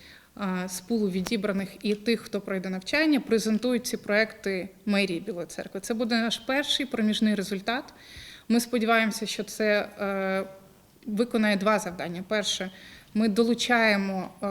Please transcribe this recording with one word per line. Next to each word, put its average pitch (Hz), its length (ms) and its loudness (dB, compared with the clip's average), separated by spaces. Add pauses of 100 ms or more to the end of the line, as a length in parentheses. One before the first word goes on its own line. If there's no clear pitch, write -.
(380)
е, 202 100 -4 (220)
з - 120 -10
пулу 214 280 0
відібраних 190 600 -2 (120)
і 208 140 0
тих, 214 260 0
хто 202 200 -6
пройде 190 280 -6
навчання, 285 500 2
презентують 220 680 0
ці - 120 -6
проекти 202 720 -2 (160)
мерії 196 340 2
Білої 175 280 -8
Церкви. - 320 -10
Це 214 140 -4
буде 226 280 0
наш 226 160 0
перший 285 480 0
проміжний 214 500 2
результат. 202 480 -2 (680)
Ми 226 100 6
сподіваємося, 220 640 2
що 202 180 -4
це, 208 460 0 (100)
е, 196 440 -2 (640)
виконає 214 520 2
два 202 220 2
завдання. 175 480 -6
Перше, 196 440 -2 (420)
ми 220 160 2
долучаємо, 214 1000 2 (140)
е, 208 80 0